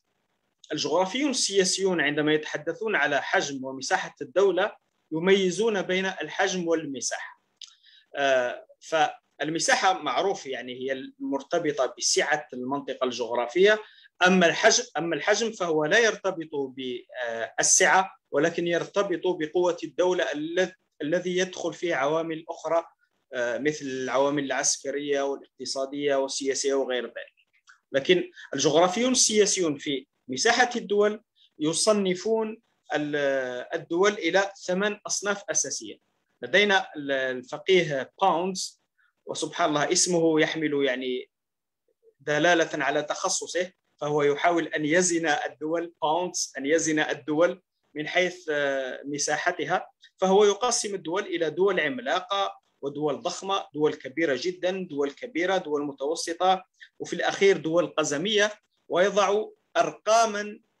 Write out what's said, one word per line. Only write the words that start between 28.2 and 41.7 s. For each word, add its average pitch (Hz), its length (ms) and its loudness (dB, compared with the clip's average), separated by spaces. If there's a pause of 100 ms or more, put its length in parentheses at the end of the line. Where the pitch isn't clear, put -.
الجغرافيون 180 580 4
السياسيون 196 680 4
في 139 300 -6 (200)
مساحة 233 480 2
الدول 208 480 0 (360)
يصنفون 208 1000 0 (320)
ال-، 139 800 -2
الدول 170 400 0
إلى 190 380 0 (140)
ثمان 202 420 -2
أصناف 202 420 -4
أساسية. 127 480 -6 (440)
لدينا 190 540 2
ال-، 143 160 -6
الفقيه 135 1000 0 (100)
Pounds، 185 600 -2 (440)
وسبحان 160 440 -4
الله 147 220 0
اسمه 165 500 4
يحمل 151 440 0
يعني 127 440 -4 (920)